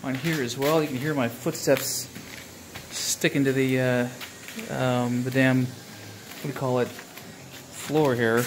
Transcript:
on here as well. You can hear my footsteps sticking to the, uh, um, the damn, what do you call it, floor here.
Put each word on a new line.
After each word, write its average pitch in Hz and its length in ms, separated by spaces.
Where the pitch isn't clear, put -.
on 135 120
here 151 260
as 120 160
well. 147 240
You 156 60
can 131 100
hear 143 160
my 135 140
footsteps - 800
sticking - 520
to 135 80
the, 131 280
uh, 127 960
um, 123 500
the 127 80
damn, 131 340
what - 760
do - 60
you 139 60
call 127 260
it, 120 80
floor - 1300
here. 117 320